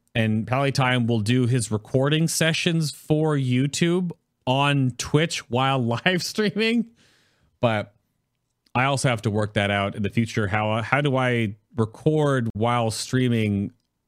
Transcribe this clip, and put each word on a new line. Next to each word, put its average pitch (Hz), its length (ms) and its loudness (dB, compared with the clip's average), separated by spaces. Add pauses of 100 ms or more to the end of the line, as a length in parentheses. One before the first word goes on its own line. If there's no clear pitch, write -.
(140)
and 110 320 0
Pally 131 260 0
Time 127 340 2
will 117 140 2
do 120 260 2
his 120 240 0
recording 139 580 0
sessions 160 600 0
for 156 440 0
YouTube 143 760 0 (360)
on 139 520 2
Twitch - 520 -2
while 135 280 2
<laughs> 117 260 -2
live 180 180 0
streaming. 220 640 -2 (720)
But 107 340 0 (800)
I 123 100 2
also 139 240 0
have 117 140 0
to 113 80 0
work 107 240 -2
that 101 160 2
out 101 240 0
in 107 80 -6
the 101 80 -2
future. 113 380 0
How, 107 340 0
how 135 180 0
do 143 160 0
I 120 400 0 (200)
record 131 760 0
while 117 380 0
streaming 110 840 -2 (360)